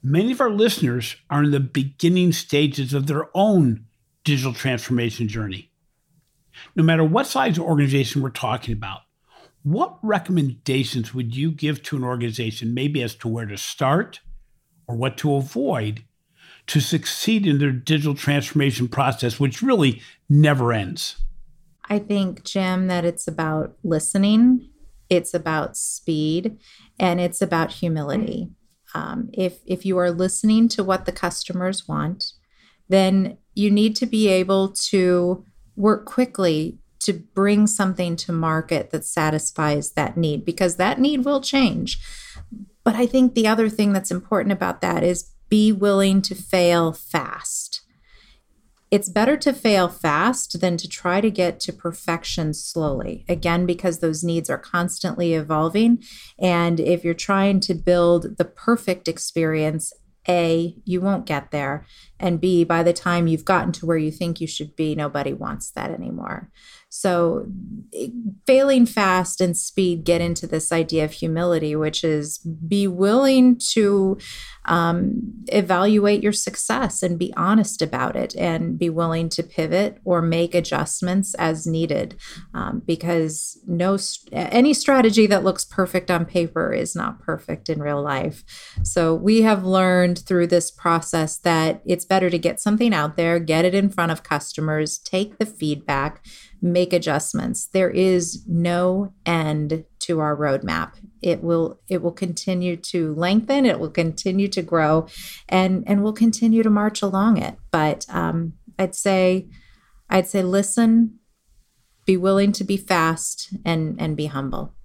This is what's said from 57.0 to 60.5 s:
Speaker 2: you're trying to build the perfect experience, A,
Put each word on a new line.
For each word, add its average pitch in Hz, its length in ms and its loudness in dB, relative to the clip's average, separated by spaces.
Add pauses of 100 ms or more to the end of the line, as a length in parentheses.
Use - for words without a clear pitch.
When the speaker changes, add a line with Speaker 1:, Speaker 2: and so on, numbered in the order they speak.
Speaker 2:
you're 170 100 0
trying 196 460 2
to 190 140 -2
build 175 640 2
the 170 80 0
perfect - 600 -2
experience, 160 840 -2 (360)
A, 170 460 2 (100)